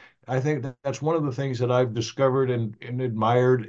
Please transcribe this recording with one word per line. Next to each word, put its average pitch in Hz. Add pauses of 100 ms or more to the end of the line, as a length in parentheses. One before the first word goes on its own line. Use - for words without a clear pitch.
(280)
I 131
think 143
that 135
that's 135
one 160
of 156
the 139
things 131
that 123
I've 123
discovered 131
and, 113
and 123
admired 123